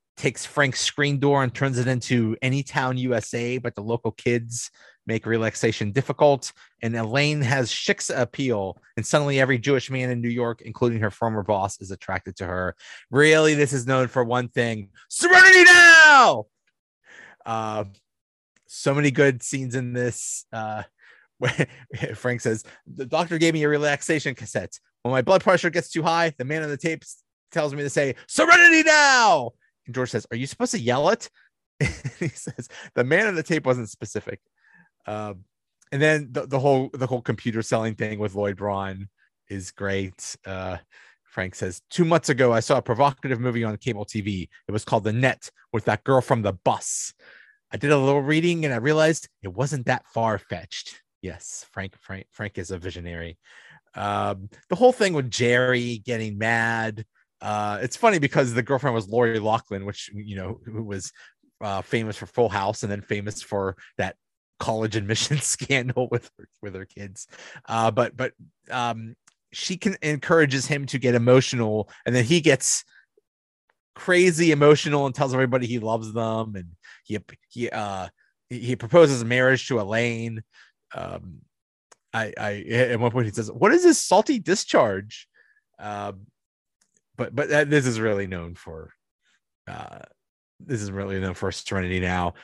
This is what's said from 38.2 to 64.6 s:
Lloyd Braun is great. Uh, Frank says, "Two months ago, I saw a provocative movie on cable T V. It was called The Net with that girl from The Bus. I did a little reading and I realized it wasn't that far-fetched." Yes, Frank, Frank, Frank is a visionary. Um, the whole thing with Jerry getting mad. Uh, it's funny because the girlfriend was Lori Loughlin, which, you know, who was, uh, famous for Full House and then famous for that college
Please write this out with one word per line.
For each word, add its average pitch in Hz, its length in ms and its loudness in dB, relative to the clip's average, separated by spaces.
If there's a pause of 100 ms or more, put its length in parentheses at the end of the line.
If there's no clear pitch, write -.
Lloyd 101 220 -2
Braun 98 500 -6 (400)
is 95 240 -10
great. 98 640 -6 (100)
Uh, 92 320 -8 (460)
Frank - 320 -10
says, 92 340 -8
"Two 175 140 0
months 165 240 2
ago, 123 240 2
I 113 80 2
saw 131 200 0
a - 20 -2
provocative 131 580 -2
movie 120 240 -4
on 107 140 -4
cable 104 260 -8
T - 160 -8
V. 95 300 -6 (180)
It 98 40 -8
was 107 120 -4
called 107 220 -2
The 107 80 -2
Net 123 360 -2 (220)
with 110 140 -4
that 110 180 0
girl 135 160 4
from 120 220 0
The 101 100 0
Bus. - 600 -4 (580)
I 107 60 -10
did 143 140 0
a 147 60 6
little 139 240 2
reading 160 440 0
and 135 80 -2
I 117 40 -2
realized 156 520 0 (140)
it 92 100 -10
wasn't 131 320 -4
that 127 220 -2
far-fetched." - 920 -6 (200)
Yes, - 500 -14
Frank, 98 260 -12
Frank, - 340 -16
Frank - 260 -12
is 95 140 -10
a 92 60 -6
visionary. 85 600 -12 (580)
Um, 101 540 -6 (180)
the 185 80 -2
whole 247 160 6
thing 196 220 0
with 131 180 -4
Jerry 123 680 0
getting 110 380 -6
mad. 113 680 -2 (340)
Uh, 104 440 -6
it's 131 120 -8
funny 214 220 2
because 139 360 0
the 120 100 -2
girlfriend 131 320 -2
was 104 120 -4
Lori 113 300 0
Loughlin, 104 480 -4
which, - 280 -12
you 104 220 -12
know, 92 300 -10
who 110 180 -10
was, 101 280 -10 (500)
uh, 98 220 -6
famous 110 340 -4
for 101 80 -14
Full 113 240 0
House 101 320 -4
and 101 100 -6
then 104 100 -6
famous 104 420 -8
for 98 340 -6 (220)
that 92 160 -6 (440)
college 110 360 -4